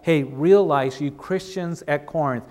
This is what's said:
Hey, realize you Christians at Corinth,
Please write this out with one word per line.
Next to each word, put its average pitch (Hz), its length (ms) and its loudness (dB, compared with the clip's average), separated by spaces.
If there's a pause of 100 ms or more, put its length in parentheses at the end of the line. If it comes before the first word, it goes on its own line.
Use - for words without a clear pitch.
Hey, 160 180 2
realize 143 800 2
you 143 80 -2
Christians 175 800 -6
at 147 180 -2
Corinth, 135 460 -2